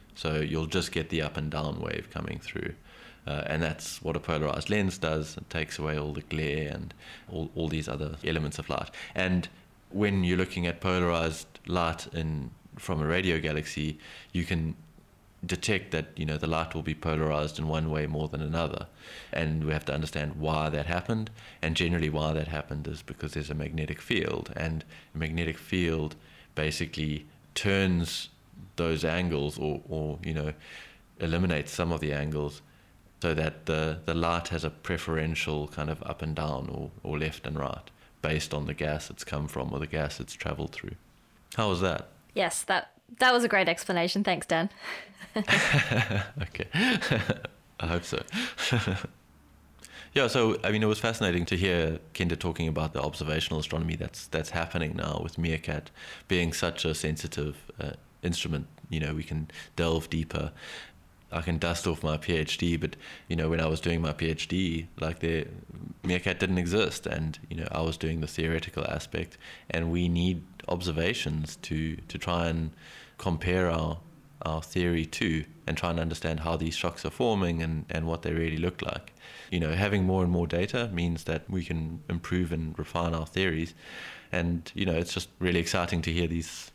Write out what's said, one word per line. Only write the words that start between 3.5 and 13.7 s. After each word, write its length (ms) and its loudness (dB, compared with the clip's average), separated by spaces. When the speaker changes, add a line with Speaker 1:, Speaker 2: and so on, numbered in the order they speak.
Speaker 1:
that's 400 -4
what 140 -2
a 40 -2
polarized 500 0
lens 280 2
does. 400 -2
It 120 -12
takes 300 -4
away 180 0
all 160 -2
the 80 -6
glare 520 -2
and 200 -8
all, 240 -4
all 120 0
these 200 -2
other 280 -4
elements 340 0
of 100 -6
light. 200 -2
And 320 2
when 320 4
you're 140 6
looking 300 0
at 140 -2
polarized 640 2
light 460 2
in, 380 -2
from 240 0
a 60 2
radio 320 4
galaxy, 580 -2